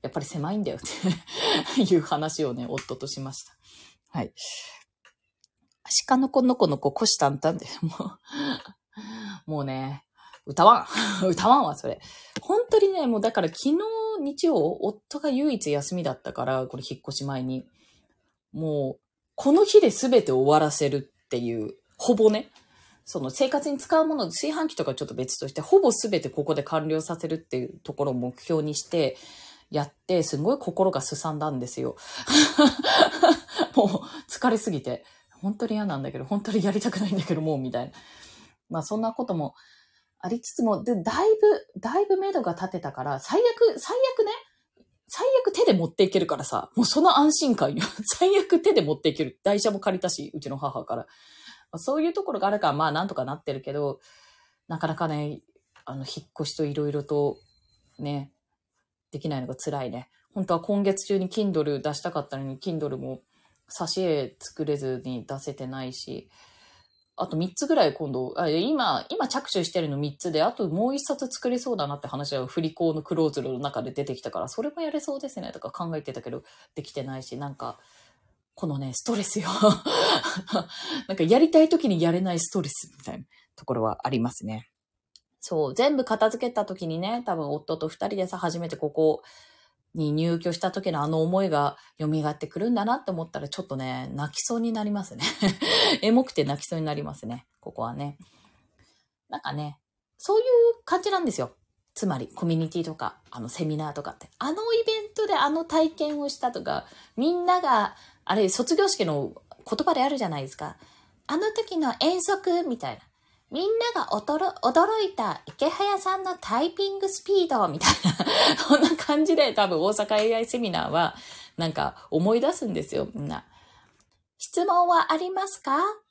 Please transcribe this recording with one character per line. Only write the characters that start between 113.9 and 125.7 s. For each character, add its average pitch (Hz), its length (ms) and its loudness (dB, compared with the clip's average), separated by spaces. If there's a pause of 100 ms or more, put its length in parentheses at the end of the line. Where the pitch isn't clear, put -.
な 349 120 -2
が - 80 -4
お 208 80 -2
と 294 160 -2
ろ-、 370 160 0 (100)
驚 392 400 4
い 381 100 -4
た 202 320 -4
池 - 240 -2
早 403 300 -2
さ 381 160 -2
ん 392 80 -6
の 370 160 -4
タ 233 220 -2
イ 349 100 0
ピ 392 180 -4
ン 392 100 -8
グ 392 100 0
ス - 160 -4
ピ 381 200 4
ー 339 40 -6
ド」 220 180 2
み 156 120 -4
た - 80 2
い - 20 6
な。 - 60 6 (440)
<laughs> - 240 6
そ 285 140 6
ん - 40 6
な 330 140 4
感 302 300 2
じ 330 100 4
で、 285 180 4
多 208 140 4
分 170 140 0
大 196 100 2
阪 214 360 2
エ - 20 2
ー 226 80 2
ア - 20 0
イ 226 60 -2
セ 247 140 -4
ミ 220 120 -2
ナ 165 160 -2
ー - 20 -4
は、 165 260 2 (420)
な 165 100 0
ん 156 60 -2
か 147 360 -4
思 185 260 4
い 240 40 4
出 302 140 2
す 311 120 -4
ん 202 80 -4
で 156 100 -2
す 143 120 -8
よ、 139 180 -2
み - 80 -8
ん 143 60 -6
な。 - 160 -8 (920)
「質 - 260 -2
問 359 240 4
は 339 240 4
あ 320 60 2
り 359 140 -4
ま 381 160 -2
す - 140 -6
か？ 285 200 2 (300)